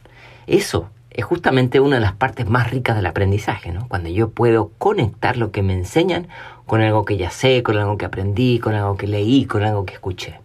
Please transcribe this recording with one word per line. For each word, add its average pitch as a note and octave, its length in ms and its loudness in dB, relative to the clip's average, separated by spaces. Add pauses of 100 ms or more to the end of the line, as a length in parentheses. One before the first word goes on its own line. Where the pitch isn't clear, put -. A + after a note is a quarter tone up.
(460)
Eso - 440 0 (200)
es - 140 -4
justamente C3 560 2
una C#3+ 140 4
de A#2+ 80 2
las G2+ 100 2
partes - 340 -2
más A#2+ 240 0
ricas A#2+ 260 -2
del G2 100 0
aprendizaje, G2 680 -2
¿no? F#2+ 160 -8
Cuando E2+ 220 -6
yo G#2+ 200 0
puedo A2+ 460 2
conectar B2+ 640 0
lo G#2+ 140 -2
que G2+ 100 -2
me F#2+ 100 0
enseñan E3+ 560 0 (380)
con A2 160 2
algo G#2+ 240 2
que G#2 100 -2
ya F2+ 140 -4
sé, B2+ 320 2
con A2 160 0
algo G2+ 180 0
que G2 80 -6
aprendí, G2+ 540 0
con A2 160 -2
algo G2+ 240 0
que G2+ 80 -6
leí, G#2+ 400 2
con G#2 160 -2
algo G#2 240 0
que - 80 -12
escuché. - 500 -10